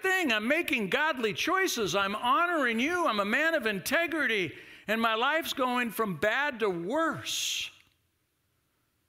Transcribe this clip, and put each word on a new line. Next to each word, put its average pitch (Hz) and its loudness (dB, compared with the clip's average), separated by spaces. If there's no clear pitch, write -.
thing. 370 2
I'm 214 0
making 269 0
godly 254 0
choices. 311 0
I'm 202 0
honoring 269 2
you. 339 0
I'm 214 0
a 196 2
man 285 2
of 254 0
integrity, 233 0
and 220 0
my 226 2
life's 262 0
going 247 0
from 196 -2
bad 240 0
to 220 2
worse. 196 -2